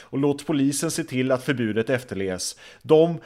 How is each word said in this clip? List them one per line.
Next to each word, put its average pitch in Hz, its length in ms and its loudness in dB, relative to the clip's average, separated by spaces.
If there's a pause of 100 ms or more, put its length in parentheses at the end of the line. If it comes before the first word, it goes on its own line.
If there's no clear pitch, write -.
och - 180 -8
låt 143 280 0
polisen 143 440 0
se 143 140 -4
till 127 280 -2
att 127 120 0
förbudet 110 460 0
efterlevs. 95 680 -4 (240)
De 160 440 4